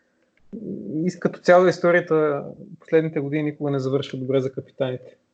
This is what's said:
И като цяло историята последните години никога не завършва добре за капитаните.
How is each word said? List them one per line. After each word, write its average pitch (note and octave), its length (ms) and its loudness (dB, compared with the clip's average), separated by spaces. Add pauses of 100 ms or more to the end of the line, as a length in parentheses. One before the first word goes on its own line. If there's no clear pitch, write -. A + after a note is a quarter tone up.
(1040)
И F3+ 140 -4
като - 200 -2
цяло F3+ 280 6
историята E3 760 2 (360)
последните D#3+ 400 0
години C#3+ 240 -2
никога D3 280 -4
не C#3 80 0
завършва C3+ 380 -4
добре C3+ 240 0
за C3+ 100 -4
капитаните. - 640 -8 (180)